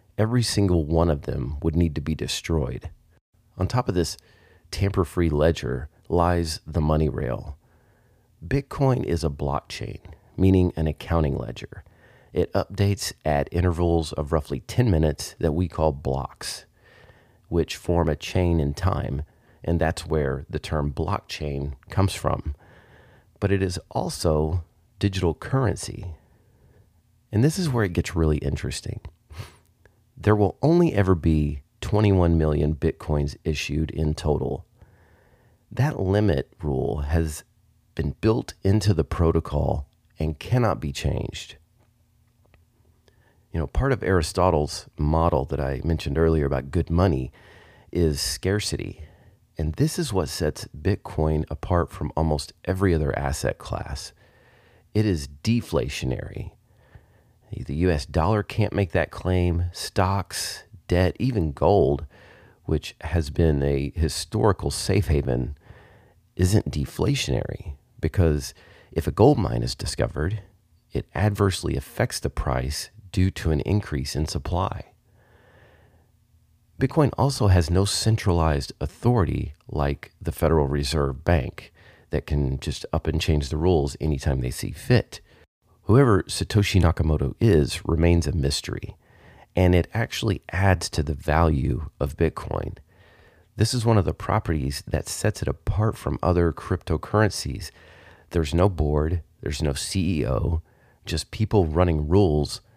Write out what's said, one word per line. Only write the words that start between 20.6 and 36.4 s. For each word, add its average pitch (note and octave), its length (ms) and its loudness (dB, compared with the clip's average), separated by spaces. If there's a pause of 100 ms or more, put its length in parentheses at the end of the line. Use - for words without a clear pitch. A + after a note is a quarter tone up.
blockchain C#2+ 840 -6 (160)
comes F#2+ 240 0
from. - 400 -4 (840)
But G2 120 0
it F#2+ 100 2
is F2+ 160 -2 (120)
also D#2 720 -2 (340)
digital F#2 360 0
currency. - 800 -4 (1160)
And A2 120 4
this D#3 160 2
is F3+ 100 0
where A#2+ 160 0
it F2+ 80 -2
gets E2+ 220 -2
really D#2 240 2
interesting. - 600 -6 (1160)
There G#2 200 4
will G#2 240 2
only E3+ 320 4
ever F#2+ 220 4
be D2+ 480 2 (180)
twenty-one F#2+ 560 4
million D2+ 380 2
Bitcoins D2 680 -2
issued D#2 480 -4
in D2+ 240 -2
total. - 520 -2 (1080)
That D3 260 -2
limit F#2+ 540 2 (100)